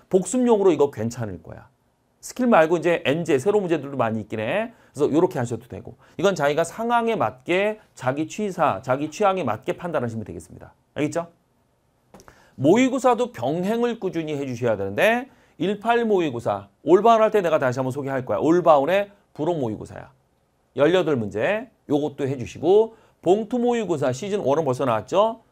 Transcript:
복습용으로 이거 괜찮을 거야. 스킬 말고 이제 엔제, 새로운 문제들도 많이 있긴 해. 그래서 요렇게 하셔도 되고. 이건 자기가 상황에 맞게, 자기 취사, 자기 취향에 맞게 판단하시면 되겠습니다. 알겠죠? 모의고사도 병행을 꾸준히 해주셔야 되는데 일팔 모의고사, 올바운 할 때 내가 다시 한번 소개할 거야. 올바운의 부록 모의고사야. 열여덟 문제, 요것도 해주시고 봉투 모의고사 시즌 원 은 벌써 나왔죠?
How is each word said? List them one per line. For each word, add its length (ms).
복습용으로 600
이거 180
괜찮을 540
거야. 240
스킬 260
말고 300
이제 280
엔제, 340
새로운 240
문제들도 340
많이 240
있긴 180
해. 340
그래서 180
요렇게 260
하셔도 300
되고. 300
이건 180
자기가 280
상황에 520
맞게, 640
자기 340
취사, 560
자기 280
취향에 320
맞게 340
판단하시면 460
되겠습니다. 500
알겠죠? 340
모의고사도 760
병행을 680
꾸준히 360
해주셔야 420
되는데 520
일팔 480
모의고사, 640
올바운 380
할 100
때 100
내가 180
다시 200
한번 120
소개할 340
거야. 120
올바운의 760
부록 260
모의고사야. 520
열여덟 400
문제, 540
요것도 380
해주시고 680
봉투 380
모의고사 540
시즌 260
원 180
은 80
벌써 200
나왔죠? 560